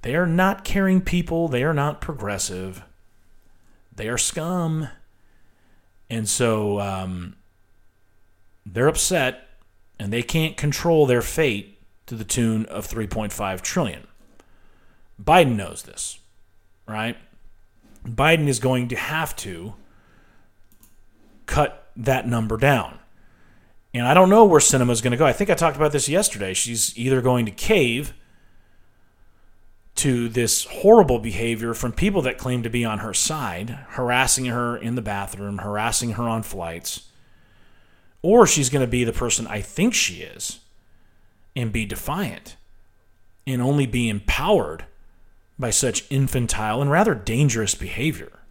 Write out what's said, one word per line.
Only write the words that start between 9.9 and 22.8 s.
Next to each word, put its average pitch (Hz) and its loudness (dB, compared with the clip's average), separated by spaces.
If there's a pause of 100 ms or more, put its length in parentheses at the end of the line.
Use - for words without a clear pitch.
and 101 -4
they 120 0
can't 160 -2
control 151 2
their 123 4
fate 113 -2 (280)
to - -10
the 110 -8
tune 113 0
of 104 -10
three 113 -6
point 107 -6
five 95 -4
trillion. 107 -4 (1160)
Biden 147 6
knows 98 -8
this, - -12 (680)
right? 110 -6 (880)
Biden 147 4
is 123 0
going 123 0
to 120 -6
have 156 -4
to 92 -12 (1700)
cut - -2
that 127 -2
number 113 -2
down. 107 2 (960)